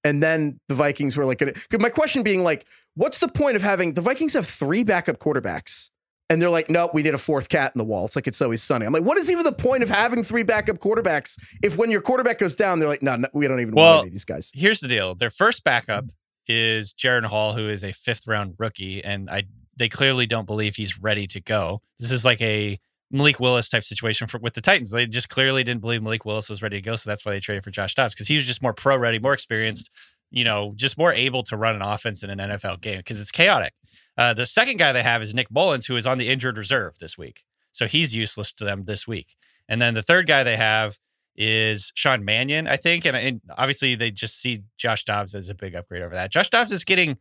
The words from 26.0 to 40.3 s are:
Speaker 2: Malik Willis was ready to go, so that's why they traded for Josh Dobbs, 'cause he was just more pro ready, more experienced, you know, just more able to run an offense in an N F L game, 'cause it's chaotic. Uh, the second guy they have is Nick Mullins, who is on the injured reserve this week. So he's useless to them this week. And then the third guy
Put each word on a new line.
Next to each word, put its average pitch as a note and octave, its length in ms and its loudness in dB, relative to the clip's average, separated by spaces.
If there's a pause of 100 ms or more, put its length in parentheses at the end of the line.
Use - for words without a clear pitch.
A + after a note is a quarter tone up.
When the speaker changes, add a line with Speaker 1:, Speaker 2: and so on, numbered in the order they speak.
Speaker 2:
Malik A2 240 -4
Willis G#2+ 240 -4
was G#2 120 -10
ready G2+ 160 -4
to G2 40 -6
go, A2+ 140 -4
so G#2+ 140 -6
that's G#2 160 -6
why G#2+ 80 -4
they G2 60 -4
traded G2 240 -6
for G2+ 80 -14
Josh F#2+ 240 -4
Dobbs, A#2+ 200 2
'cause A2 120 -6
he D3+ 80 2
was C3+ 120 0
just B2 140 -4
more A#2+ 120 0
pro C3+ 240 2
ready, A#2 220 2
more C3+ 140 2
experienced, A2 560 -4 (400)
you B2 140 -2
know, G#2 320 0
just C3 220 -2
more E3 160 4
able B2+ 300 0
to A2 140 -6
run A2 180 0
an G2 60 -6
offense G2+ 420 -4
in G2 60 -8
an G2 100 -8
N G2+ 120 -4
F G2+ 140 -6
L F#2+ 120 -4
game, F#2+ 260 -8
'cause G#2+ 160 -8
it's G2+ 120 -8
chaotic. D#3+ 420 4 (440)
Uh, A#2+ 160 4
the A#2 120 -2
second A#3+ 320 2
guy D3+ 140 6
they B2 120 2
have A#2 180 2
is G#2 120 -8
Nick B2 180 -2
Mullins, C#3+ 360 2
who B2+ 80 -2
is A2+ 120 -2
on C3 100 2
the A#2+ 120 -2
injured B2+ 280 -2
reserve G#2 420 -4
this - 180 -12
week. C#2+ 260 -18 (280)
So A2+ 160 -2
he's D3 280 0
useless G#2+ 380 -4
to G#2+ 120 -10
them G2 200 -4
this G2+ 220 -6
week. G#2+ 280 -8 (340)
And A2+ 120 0
then A#2+ 120 2
the A2 100 -2
third F3 240 4
guy C#3 160 6